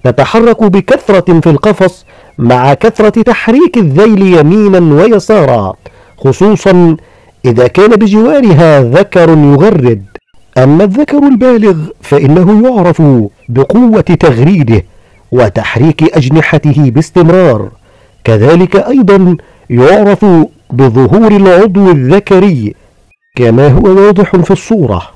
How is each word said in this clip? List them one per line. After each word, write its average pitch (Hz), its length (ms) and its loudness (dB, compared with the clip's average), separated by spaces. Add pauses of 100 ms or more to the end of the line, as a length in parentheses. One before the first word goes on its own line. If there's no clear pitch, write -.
تتحرك 220 580 0
بكثرة 190 760 0
في 170 100 0
القفص 185 540 -2 (340)
مع 123 360 0
كثرة 220 480 -2
تحريك 240 540 -2
الذيل 196 460 0
يمينًا 180 720 2
ويسارا، 160 800 0 (440)
خصوصًا 180 800 0 (480)
إذا 123 220 0
كان 196 240 2
بجوارها 208 920 2
ذكر 165 460 0
يغرد. 143 760 0 (560)
أما 147 260 2
الذكر 269 340 -2
البالغ 240 580 0 (240)
فإنه 175 680 0
يعرف 180 340 -2 (460)
بقوة 208 520 0
تغريده 139 840 0 (480)
وتحريك 123 840 -2
أجنحته 147 720 0
باستمرار، 160 800 -2 (560)
كذلك 151 520 0
أيضًا 196 600 0 (340)
يعرف 190 560 2 (440)
بظهور 135 680 0
العضو 196 540 2
الذكري 165 840 0 (640)
كما 120 320 2
هو 165 200 0
واضح 196 480 2
في 175 140 -2
الصورة. 147 520 -4 (140)